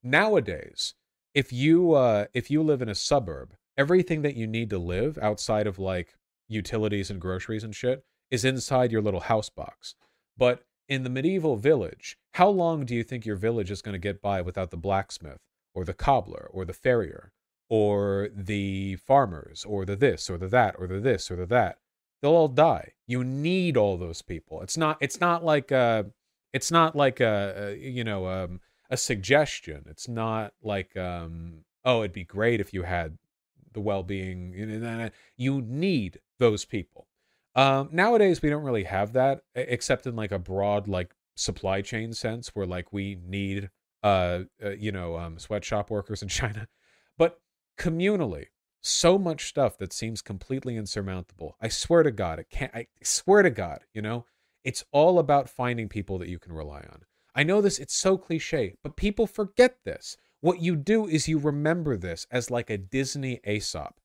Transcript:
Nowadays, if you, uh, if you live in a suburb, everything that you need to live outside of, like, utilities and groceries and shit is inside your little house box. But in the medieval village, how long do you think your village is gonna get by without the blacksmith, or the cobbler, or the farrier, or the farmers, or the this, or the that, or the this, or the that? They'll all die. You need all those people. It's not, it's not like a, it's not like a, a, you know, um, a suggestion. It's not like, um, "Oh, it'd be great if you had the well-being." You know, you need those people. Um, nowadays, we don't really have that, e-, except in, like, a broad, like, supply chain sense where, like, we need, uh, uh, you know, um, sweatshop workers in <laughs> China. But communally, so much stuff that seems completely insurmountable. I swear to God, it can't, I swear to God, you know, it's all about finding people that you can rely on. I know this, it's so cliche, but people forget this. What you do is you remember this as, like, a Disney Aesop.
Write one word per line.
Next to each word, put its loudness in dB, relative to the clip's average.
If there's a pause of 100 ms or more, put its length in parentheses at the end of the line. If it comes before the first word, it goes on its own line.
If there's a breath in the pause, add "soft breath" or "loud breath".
Nowadays, 0 (400)
if 2
you, 6
uh, 6
if -4
you 2
live 2
in -4
a -4
suburb, -2 (220)
everything 2
that -2
you -4
need -4
to -2
live -2
outside 0
of, -4
like, -4 (340)
utilities -2
and -8
groceries -6
and -12
shit -2 (280)
is 0
inside 2
your 2
little 0
house 0
box. -14 (440)
But 2 (260)
in -2
the -4
medieval 0
village, 0 (140)
how 6
long 2
do -4
you 0
think -10
your -2
village -2
is -6
gonna -8
get -4
by -2
without -6
the -12
blacksmith, -4 (320)
or -6
the -6
cobbler, 0
or -6
the -8
farrier, 0 (360)
or 2
the -4
farmers, 0
or -4
the -2
this, 2
or -4
the -6
that, 4
or -8
the -4
this, 0
or -6
the -6
that? 2 (420)
They'll 2
all 6
die. 2 (120)
You -2
need 0
all 4
those -8
people. -12
It's -8
not, 0
it's -4
not 2
like 2
a, 4 (460)
it's -2
not 6
like 4
a, 0
a, -8
you -8
know, -4
um, -6 (300)
a -2
suggestion. 0
It's -16
not -4
like, -6
um, -8 (200)
"Oh, 4
it'd -4
be -10
great 2
if -6
you -4
had -4 (560)
the -10
well-being." -4
You -8
know, -6 (260 soft breath)
you -2
need -2 (220)
those 4
people. -10 (500)
Um, 4
nowadays, 4
we 2
don't 0
really 0
have -2
that, 4 (180)
e-, -2
except -2
in, -6
like, -4
a -2
broad, 0
like, -4 (200)
supply -2
chain -6
sense -8
where, -2
like, -6
we -6
need, -4 (340)
uh, 2 (240)
uh, -4
you -6
know, -6
um, -10
sweatshop -6
workers -6
in -10
<laughs> -4
China. -6 (500)
But 2 (360)
communally, -2 (360)
so 4
much -4
stuff 0
that -8
seems -6
completely -8
insurmountable. -8
I -4
swear 4
to 2
God, -4
it -16
can't, -6
I -10 (160)
swear 6
to 6
God, -6 (120)
you -8
know, -6 (360)
it's -6
all 6
about 4
finding -2
people -6
that -8
you -8
can -18
rely -10
on. -20 (320)
I 2
know 4
this, 2
it's -8
so 2
cliche, -4 (100)
but -10
people 0
forget 2
this. -12 (240)
What 2
you 2
do 2
is 2
you 0
remember 0
this -8
as, -2
like, -4
a -2
Disney -4
Aesop. -6